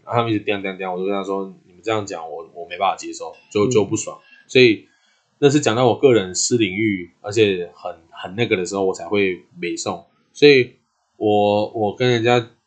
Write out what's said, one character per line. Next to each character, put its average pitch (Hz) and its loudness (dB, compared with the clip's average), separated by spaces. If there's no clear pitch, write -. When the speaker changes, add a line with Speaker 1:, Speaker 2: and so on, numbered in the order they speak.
Speaker 1:
然 98 -8
后 117 0
他 117 2
们 113 -2
一 107 0
直 98 -8
颠 101 -4
颠 95 -8
颠， 95 -8
我 90 -6
就 92 -6
跟 101 -4
他 98 -4
说 98 -8
：“你 - -20
们 90 -20
这 113 -4
样 107 -4
讲， 90 -10
我， 80 -14
我 85 -16
没 90 -14
办 95 0
法 87 -2
接 82 -12
受。” 82 -14
就， 104 0
Speaker 2:
嗯。 - 0
Speaker 1:
就 107 4
不 104 -4
爽。 - -10
所 131 4
以 110 4
那 143 6
是 143 4
讲 120 0
到 127 2
我 107 2
个 131 6
人 95 2
私 123 -2
领 98 0
域， 98 -2
而 104 -12
且 98 0
很， 90 -12
很 92 -16
那 113 -2
个 107 0
的 92 -2
时 101 -8
候， 98 -2
我 95 0
才 87 -12
会 95 -2
美 87 -8
送。 90 -8
所 - 6
以 131 6
我， 104 2
我 104 -4
跟 123 0
人 117 0
家 120 2